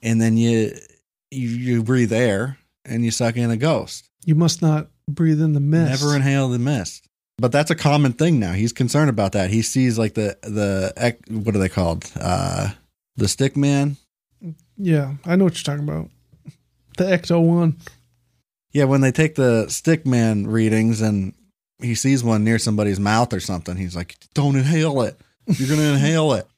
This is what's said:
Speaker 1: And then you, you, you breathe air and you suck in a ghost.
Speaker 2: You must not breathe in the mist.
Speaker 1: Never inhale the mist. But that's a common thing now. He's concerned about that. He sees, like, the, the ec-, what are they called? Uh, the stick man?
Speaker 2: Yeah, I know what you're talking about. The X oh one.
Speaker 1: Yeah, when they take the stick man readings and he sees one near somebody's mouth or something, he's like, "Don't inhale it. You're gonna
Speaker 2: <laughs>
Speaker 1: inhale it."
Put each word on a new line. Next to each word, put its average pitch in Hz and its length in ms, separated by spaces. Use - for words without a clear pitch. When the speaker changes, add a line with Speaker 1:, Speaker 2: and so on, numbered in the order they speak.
Speaker 1:
And 113 180
then 113 160
you, 113 400
you, 127 180
you 120 340
breathe 120 300
air 117 460
and 120 220
you 113 40
suck 117 280
in 117 120
a 117 60
ghost. 123 540
Speaker 2:
You 156 80
must 160 260
not 156 280
breathe 156 320
in 156 140
the 143 60
mist. 143 420
Speaker 1:
Never 147 120
inhale 139 360
the 123 80
mist. 123 500
But 113 140
that's 147 180
a 170 40
common 147 380
thing 156 260
now. 95 140
He's 107 220
concerned 147 340
about 104 240
that. 95 160
He 110 140
sees, 123 360
like, 107 140
the, 107 300
the 101 560
ec-, 120 320
what 107 260
are - 20
they 95 120
called? 87 500
Uh, 92 520
the 107 120
stick 135 280
man? 143 400
Speaker 2:
Yeah, 151 380
I 175 120
know 190 80
what 175 100
you're 147 220
talking 147 120
about. 156 220
The 185 140
X 170 200
oh 170 100
one. 165 360
Speaker 1:
Yeah, 143 120
when 135 180
they 131 100
take 156 220
the 117 340
stick 160 380
man 113 400
readings 110 540
and 101 340
he 120 140
sees 135 300
one 110 200
near 113 140
somebody's 104 420
mouth 110 320
or 98 80
something, 90 360
he's 90 200
like, 85 200
"Don't 143 220
inhale 147 460
it. - 180
You're 135 220
gonna 151 140
Speaker 2:
<laughs> 147 120
Speaker 1:
inhale 156 380
it." 104 140